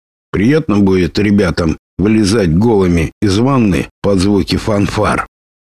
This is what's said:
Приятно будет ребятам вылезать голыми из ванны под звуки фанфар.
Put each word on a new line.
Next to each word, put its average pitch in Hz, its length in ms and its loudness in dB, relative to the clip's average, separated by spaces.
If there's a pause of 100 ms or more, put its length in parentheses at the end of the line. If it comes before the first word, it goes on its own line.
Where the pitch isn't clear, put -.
(320)
Приятно 113 480 0
будет 95 400 0
ребятам 92 580 0 (200)
вылезать 101 580 0
голыми 92 560 2 (100)
из 101 160 0
ванны 113 520 0 (120)
под 101 180 0
звуки 95 360 0
фанфар. 101 720 -2 (440)